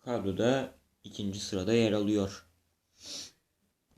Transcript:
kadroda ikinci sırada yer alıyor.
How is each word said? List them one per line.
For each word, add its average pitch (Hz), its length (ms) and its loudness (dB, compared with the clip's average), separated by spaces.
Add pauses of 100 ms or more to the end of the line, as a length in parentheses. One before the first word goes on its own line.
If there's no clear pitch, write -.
kadroda 113 680 0 (280)
ikinci 101 360 -6
sırada 98 340 -2
yer 113 180 4
alıyor. 101 560 0 (1500)